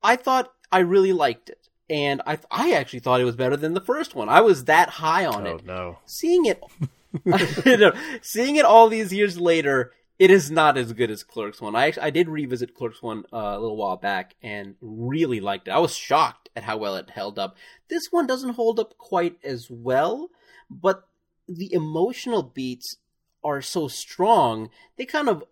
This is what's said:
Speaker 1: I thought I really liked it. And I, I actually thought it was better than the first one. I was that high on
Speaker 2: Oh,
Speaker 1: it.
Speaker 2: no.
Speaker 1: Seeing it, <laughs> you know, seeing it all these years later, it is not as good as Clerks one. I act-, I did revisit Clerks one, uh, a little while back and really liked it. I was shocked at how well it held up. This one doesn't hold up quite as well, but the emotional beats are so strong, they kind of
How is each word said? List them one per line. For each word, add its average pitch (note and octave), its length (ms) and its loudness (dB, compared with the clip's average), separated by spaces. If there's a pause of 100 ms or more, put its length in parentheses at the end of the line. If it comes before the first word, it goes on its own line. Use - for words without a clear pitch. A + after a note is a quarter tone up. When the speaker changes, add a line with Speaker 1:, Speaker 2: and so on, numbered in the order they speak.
Speaker 1:
I A3+ 140 4
thought C4 380 -2 (180)
I F#3 80 4
really F#3+ 320 4
liked D3 380 -2
it. - 180 -20 (220)
And C#3+ 360 -2
I, D#3 140 -6 (100)
I D4+ 220 0
actually C#3 280 -2
thought B2+ 200 0
it B2+ 60 2
was A#2+ 100 -2
better B2+ 220 -2
than D#3 160 -4
the F#3 80 -4
first C#4+ 340 -4
one. A2 140 -6
I - 100 8
was F#3+ 260 4
that D3+ 240 4
high D#3+ 360 -2
on G#2 200 -4
Speaker 2:
Oh, F2 120 -8
Speaker 1:
it. E2+ 80 -18
Speaker 2:
no. F2+ 400 -12
Speaker 1:
Seeing E4+ 400 0
it, G#3 180 -2 (640)
<laughs> - 0 - (400)
you B3 120 6
know, G3+ 140 8 (300)
seeing C4 340 -2
it D4+ 100 4
all A3+ 220 10
these A3 260 -2
years G3 240 0
later, D#3 540 2 (260)
it F#3 140 10
is F3 180 6
not D#3 280 4
as A#2 160 -4
good A2 180 0
as G#2 120 -12
Clerks G#2 380 -10
one. G#2+ 140 -6
I B2+ 120 2
act-, D#3 140 -4
I D3+ 80 -2
did D#3+ 200 0
revisit B2+ 440 -6
Clerks A2+ 300 -10
one, A2 300 -10
uh, A2+ 40 -10 (180)
a G2+ 40 -8
little A2 160 -6
while G2 220 -4
back F#2+ 440 -6
and G2+ 400 -12
really A#2+ 600 -4
liked G2 260 -6
it. F#2 40 -8
I A2+ 80 0
was - 160 0
shocked - 600 -2
at A2+ 80 -12
how A2 140 -6
well G#2 180 -4
it F#2+ 140 -10
held G2+ 280 -10
up. G2 200 -8 (320)
This E4 200 -6
one E4+ 160 0
doesn't B3+ 300 -6
hold A3+ 240 -2
up - 180 -6
quite F3 460 -4
as B2+ 260 -10
well, C#3 600 -2 (400)
but F#3+ 340 -4 (440)
the F3+ 260 -12
emotional F3 720 -4
beats B2+ 540 -12 (460)
are C#3+ 180 -4
so D#3 280 -6
strong, B2 800 0 (280)
they C4 80 -8
kind D4+ 220 -2
of E3+ 240 0